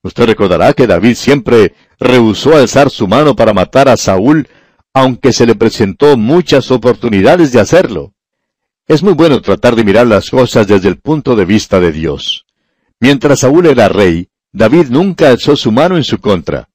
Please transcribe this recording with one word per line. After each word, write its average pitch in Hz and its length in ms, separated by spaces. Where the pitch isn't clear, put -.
Usted 113 240
recordará 101 480
que 131 120
David 104 280
siempre 120 600
rehusó 123 560
alzar 139 360
su 104 180
mano 135 260
para 110 200
matar 131 340
a 117 80
Saúl, 120 500
aunque 131 400
se 120 140
le 113 80
presentó 113 640
muchas 139 520
oportunidades 123 840
de 120 80
hacerlo. 110 520
Es 151 160
muy 190 120
bueno 156 260
tratar 107 340
de 113 100
mirar 107 220
las 104 220
cosas 120 380
desde 98 220
el 90 100
punto 139 380
de 95 100
vista 101 340
de 87 100
Dios. 78 540
Mientras 139 400
Saúl 151 240
era 123 240
rey, 90 400
David 123 380
nunca 160 400
alzó 135 260
su 123 160
mano 170 240
en 139 80
su - 140
contra. 80 560